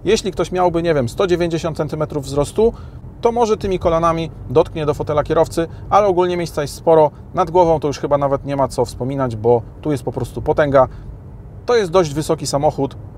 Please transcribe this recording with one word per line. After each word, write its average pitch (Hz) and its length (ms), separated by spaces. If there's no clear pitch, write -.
Jeśli 202 280
ktoś 170 200
miałby, 175 320
nie 170 100
wiem, 127 160
sto 202 180
dziewięćdziesiąt 170 500
centymetrów 151 480
wzrostu, 143 480
to 233 100
może 226 260
tymi 190 220
kolanami 165 520
dotknie 156 360
do 147 80
fotela 147 300
kierowcy, 160 440
ale 202 180
ogólnie 180 300
miejsca 165 240
jest 143 120
sporo. 160 380
Nad 165 180
głową 165 280
to 151 80
już 135 120
chyba 143 180
nawet 139 280
nie 139 100
ma 135 120
co 123 180
wspominać, 131 500
bo 113 260
tu 156 100
jest 127 120
po 127 80
prostu 120 300
potęga. 139 460
To 247 100
jest 196 160
dość 160 220
wysoki 151 340
samochód 143 480